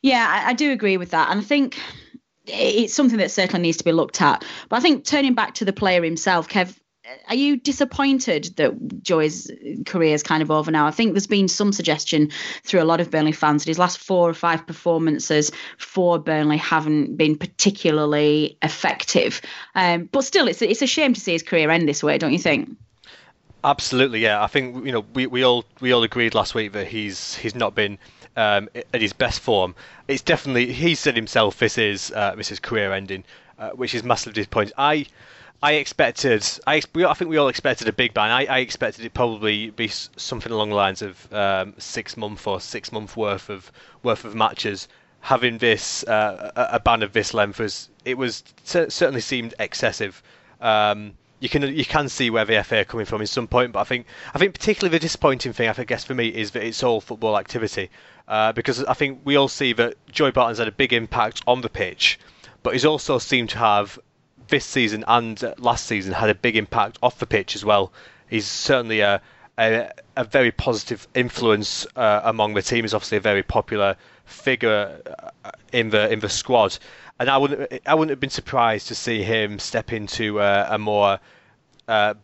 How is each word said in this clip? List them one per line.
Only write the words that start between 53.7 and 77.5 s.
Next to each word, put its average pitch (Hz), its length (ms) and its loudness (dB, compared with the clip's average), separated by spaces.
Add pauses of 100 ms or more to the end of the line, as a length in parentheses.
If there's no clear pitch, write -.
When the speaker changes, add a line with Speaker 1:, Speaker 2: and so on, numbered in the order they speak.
Speaker 2:
but 101 80 -2
I 104 40 0
think, 123 220 -6 (280)
I 139 40 -4
think 185 160 2
particularly 185 440 0
the - 20 2
disappointing 135 520 0
thing, 117 160 -2
I 117 160 -4
guess, 117 180 -4
for 135 120 -10
me 117 120 -2
is 107 260 -6
that 110 120 -4
it's 113 180 -6
all 117 180 2
football 110 380 -2
activity, 101 500 -6 (380)
uh, 107 240 2
because 120 320 -4
I 131 120 0
think 135 280 -4
we 143 140 2
all 139 120 4
see 127 260 -2
that 117 200 2 (160)
Joey 135 220 2
Barton's 117 260 2
had 113 80 -2
a 107 60 -6
big 135 200 0
impact 113 540 -2
on 123 140 4
the 117 80 -8
pitch, - 500 -2 (460)
but - 80 0
he's 123 120 0
also 151 340 0
seemed 120 320 -2
to 117 80 -6
have 104 380 2 (520)
this 139 180 0
season 110 420 0
and, 113 340 2
uh, - 160 -6
last 120 280 0
season 98 260 -4
had 107 160 0
a 104 60 4
big 113 220 0
impact 107 460 -2
off 123 160 0
the - 80 -6
pitch - 300 -2
as - 80 -10
well. 101 280 2 (360)
He's 110 180 -4
certainly 113 540 0
a, 101 220 2 (360)
a, 113 320 2 (260)
a 127 80 -2
very 120 280 2
positive - 640 -4
influence, 113 720 0 (100)
uh, 107 280 4
among 110 300 0
the 98 80 0
team. 117 220 0
He's 107 100 -4
obviously 107 240 -2
a - 20 2
very 101 220 2
popular 104 540 0 (300)
figure, 110 760 -2 (440)
uh, - 60 -12 (220)
in 113 180 0
the, 107 220 2
in 107 80 -2
the 104 80 -4
squad, 110 500 2 (400)
and 127 120 0
I 135 80 4
wouldn't, 139 480 -2